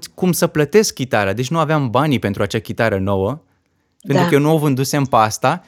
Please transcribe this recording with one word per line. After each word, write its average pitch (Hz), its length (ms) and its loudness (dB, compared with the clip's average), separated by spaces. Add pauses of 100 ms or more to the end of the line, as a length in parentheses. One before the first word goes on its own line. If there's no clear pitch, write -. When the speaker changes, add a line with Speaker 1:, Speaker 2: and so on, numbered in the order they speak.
(140)
Speaker 1:
cum 180 180 0
să 170 140 0
plătesc 160 480 0
chitara, 107 380 -2
deci 123 180 -4
nu 165 80 -2
aveam 147 320 0
banii 127 280 2
pentru 104 240 -2
acea 107 160 -2
chitară 107 400 -2
nouă, 98 400 -2 (680)
pentru 139 160 2
Speaker 2:
Da. 175 60 2
Speaker 1:
că 156 60 4
eu 139 60 4
nu 151 140 2
o 160 40 2
vândusem 139 460 0
pe 123 120 0
asta 120 520 0